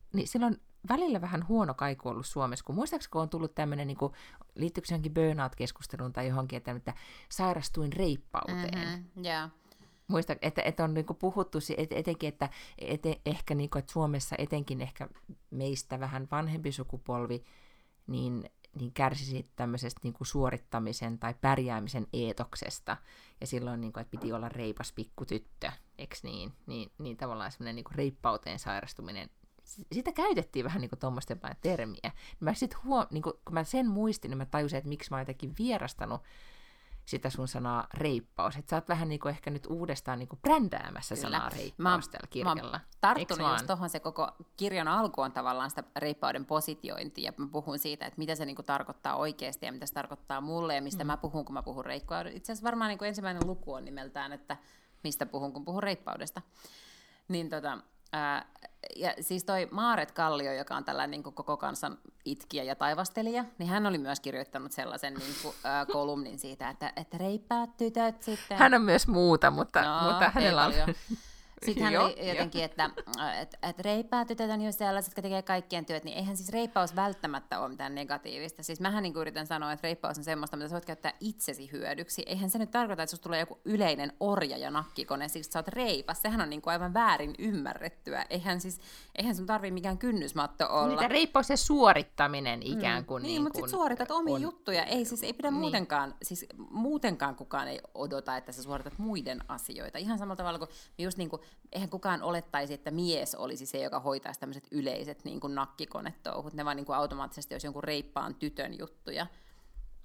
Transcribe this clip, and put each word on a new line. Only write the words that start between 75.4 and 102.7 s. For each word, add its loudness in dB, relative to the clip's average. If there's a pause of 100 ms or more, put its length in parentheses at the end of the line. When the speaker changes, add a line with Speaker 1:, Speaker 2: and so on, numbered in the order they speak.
Speaker 2:
kaikkien -2
työt, -2
niin -6
eihän -2
siis -6
reippaus 2
välttämättä 0
ole -2
mitään -6
negatiivista. -6
Siis -6
mähän 2
niinku 0
yritän -2
sanoa, -2
että -4
reippaus -2
on -6
semmoista, -2
mitä -4
sä -6
voit -4
käyttää -4
itsesi -4
hyödyksi. -4
Eihän 0
se 2
nyt 0
tarkoita, 2
että -2
susta -8
tulee 0
joku -4
yleinen 4
orja 2
ja -4
nakkikone, -2
siksi -6
sä 0
oot -4
reipas. 0
Sehän 2
on 2
niinku -2
aivan 0
väärin 4
ymmärrettyä. -2
Eihän 0
siis, -8 (340)
eihän 0
sun -4
tarvii 2
mikään 0
kynnysmatto 0
olla. 4
Speaker 1:
Niin, 4
reippaus 6
ja 6
suorittaminen 8
ikään 2
Speaker 2:
Mm. -8
Speaker 1:
kuin -2
Speaker 2:
Niin, -4
Speaker 1:
niin 2
Speaker 2:
mut 2
sit -2
Speaker 1:
kuin -2
Speaker 2:
suoritat 2
omia 2
Speaker 1:
on 0
Speaker 2:
juttuja. 0
Ei 2
siis, -4
ei -2
pidä -2
Speaker 1:
Niin. 2
Speaker 2:
muutenkaan, 0
siis -6 (240)
muutenkaan 0
kukaan -4
ei -6 (140)
odota, -4
että -10
sä -10
suoritat -6
muiden -4
asioita. -8
Ihan 0
samalla -4
tavalla -2
kuin -8 (280)
just -2
niinku, -4 (280)
eihän -4
kukaan 0
olettaisi, -2